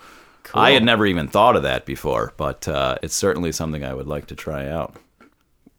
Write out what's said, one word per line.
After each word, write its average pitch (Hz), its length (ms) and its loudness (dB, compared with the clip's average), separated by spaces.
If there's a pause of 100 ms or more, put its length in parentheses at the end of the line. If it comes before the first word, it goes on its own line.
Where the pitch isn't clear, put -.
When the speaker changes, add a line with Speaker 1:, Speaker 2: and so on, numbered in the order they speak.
(420)
Speaker 1:
Cool. - 200 -2
Speaker 2:
I 123 100 8
had 123 120 6
never 110 220 4
even 82 220 0
thought 110 260 6
of 80 80 2
that 65 240 -2
before, 65 500 -4
but, 69 300 -6
uh, 67 360 -2
it's 80 120 -8
certainly 85 380 0
something 78 320 -6
I 65 100 -8
would 67 140 -10
like 73 200 -6
to 76 60 -14
try 71 340 -8
out. 76 280 -6 (840)